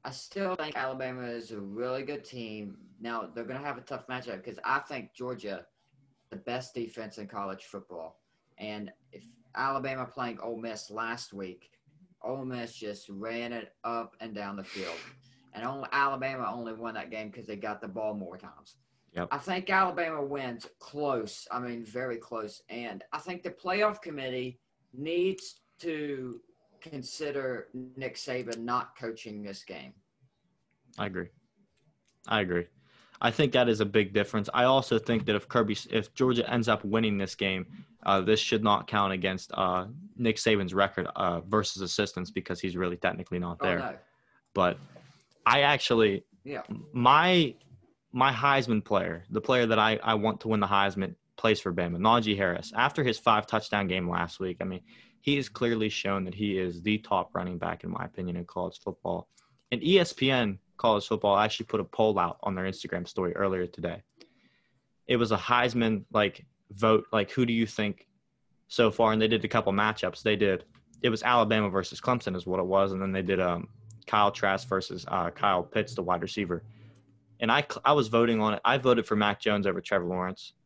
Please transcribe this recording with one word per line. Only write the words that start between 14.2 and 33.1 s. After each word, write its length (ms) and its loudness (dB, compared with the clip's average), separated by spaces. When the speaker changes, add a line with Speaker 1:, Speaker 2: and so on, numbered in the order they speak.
Speaker 1:
and 140 -12
down 220 -8
the 80 -10
field. 320 -10
And 100 -10
only, 280 -8
Alabama 600 -2
only 220 -10
won 200 -10
that 160 -10
game 220 -10
'cause 140 -16
they 100 -10
got 240 -8
the 80 -12
ball 260 -6
more 220 -10
times. 400 -20
Speaker 2:
Yep. 200 -6
Speaker 1:
I 60 -2
think 300 -6
Alabama 540 0
wins 460 -6
close. 720 -4
I 80 -4
mean, 260 -8
very 320 -6
close. 520 -10
And 340 -10
I 60 -8
think 240 -10
the 80 -8
playoff 500 -2
committee 600 -8
needs 680 -4
to 600 -6
consider 960 -8
Nick 400 -10
Saban 440 -6
not 380 -4
coaching 460 -10
this 220 -12
game. 300 -14
Speaker 2:
I 100 -4
agree. 220 -6
I 120 2
agree. 280 -2